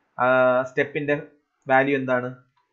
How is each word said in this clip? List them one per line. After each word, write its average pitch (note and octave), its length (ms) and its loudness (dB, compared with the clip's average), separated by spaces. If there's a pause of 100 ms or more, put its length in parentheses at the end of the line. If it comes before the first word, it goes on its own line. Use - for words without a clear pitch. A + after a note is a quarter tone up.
(200)
ആ, B2+ 440 2
സ്റ്റെപ്പിന്റെ D3 600 -4 (440)
വാല്യൂ C3+ 300 2
എന്താണ്? B2+ 380 -4 (380)